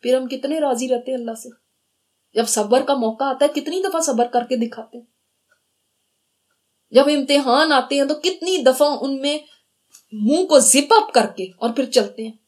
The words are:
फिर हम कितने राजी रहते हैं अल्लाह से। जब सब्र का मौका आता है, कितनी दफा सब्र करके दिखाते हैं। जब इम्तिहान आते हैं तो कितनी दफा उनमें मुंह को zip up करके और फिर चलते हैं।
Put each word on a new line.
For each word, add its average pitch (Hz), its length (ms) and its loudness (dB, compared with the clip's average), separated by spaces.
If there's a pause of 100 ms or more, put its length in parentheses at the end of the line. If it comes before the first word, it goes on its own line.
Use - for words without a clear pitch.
फिर 254 140 0
हम 262 100 -4
कितने 277 340 -6
राजी 254 260 -2
रहते 254 240 -4
हैं 262 80 -4
अल्लाह 233 160 -10
से। 226 160 -18 (880)
जब 233 100 2
सब्र 220 360 2
का 277 120 0
मौका 233 320 -2
आता 269 200 0
है, 294 60 0
कितनी 311 300 -4
दफा 330 180 -2
सब्र 247 240 0
करके 240 320 -2
दिखाते 233 420 -6
हैं। 233 100 -20 (1800)
जब 269 160 6
इम्तिहान 285 640 2
आते 269 240 0
हैं 277 120 0
तो 302 60 0
कितनी 359 440 -4
दफा 262 280 2
उनमें 277 580 -4 (680)
मुंह 262 300 0
को 294 160 6
zip 285 320 2
up 440 220 4
करके 196 360 0 (120)
और 226 100 -2
फिर 262 140 -4
चलते 208 360 -2
हैं। 220 260 -14